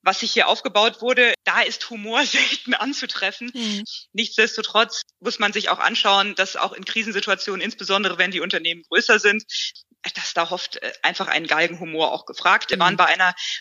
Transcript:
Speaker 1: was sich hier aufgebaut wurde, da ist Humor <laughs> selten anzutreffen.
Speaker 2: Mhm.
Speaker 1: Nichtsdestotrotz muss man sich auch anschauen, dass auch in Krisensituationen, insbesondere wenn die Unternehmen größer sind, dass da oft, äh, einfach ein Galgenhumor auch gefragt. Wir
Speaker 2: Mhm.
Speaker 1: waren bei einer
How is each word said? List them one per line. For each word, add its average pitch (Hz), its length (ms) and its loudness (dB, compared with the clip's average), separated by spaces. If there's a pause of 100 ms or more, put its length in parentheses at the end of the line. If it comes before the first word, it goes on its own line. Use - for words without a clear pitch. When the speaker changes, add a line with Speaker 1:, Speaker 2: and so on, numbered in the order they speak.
Speaker 1:
was 190 180 0
sich 226 120 -2
hier 220 160 4
aufgebaut 214 520 2
wurde, 247 340 4 (100)
da 196 160 2
ist 233 280 -4
Humor 226 360 -2
<laughs> - 20 0
selten - 480 0
anzutreffen. 240 800 -4
Speaker 2:
Mhm. 214 300 -4 (280)
Speaker 1:
Nichtsdestotrotz 220 880 0 (180)
muss 214 180 -6
man 208 140 0
sich 202 180 0
auch 180 80 0
anschauen, 202 560 2
dass 190 220 -2
auch - 160 -2
in 190 120 -12
Krisensituationen, 202 800 -2
insbesondere 190 560 -2
wenn 185 140 2
die 175 80 -4
Unternehmen 170 500 -4
größer 214 280 4
sind, 208 260 2 (720)
dass - 180 -6
da 170 160 -2
oft, - 320 -8
äh, - 100 -6 (100)
einfach 185 260 0
ein 160 180 0
Galgenhumor 160 640 0
auch - 160 -4
gefragt. - 440 0
Wir 202 60 0
Speaker 2:
Mhm. 190 40 0
Speaker 1:
waren 185 160 4
bei 175 100 6
einer 180 300 4 (240)